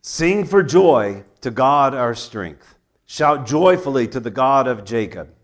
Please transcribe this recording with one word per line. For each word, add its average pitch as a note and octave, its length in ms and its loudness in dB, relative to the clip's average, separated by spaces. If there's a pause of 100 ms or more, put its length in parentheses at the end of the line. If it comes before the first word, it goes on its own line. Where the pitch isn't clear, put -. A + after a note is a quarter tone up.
Sing F3+ 440 -2
for G3 180 4
joy A#2+ 600 2 (160)
to B2 100 -6
God C3+ 420 2
our A#2+ 220 -2
strength. - 600 -12 (300)
Shout D3+ 400 -2
joyfully C#3+ 600 2
to B2+ 120 -8
the A2+ 120 -8
God C3 360 0
of A2+ 160 -6
Jacob. G2 500 -8 (100)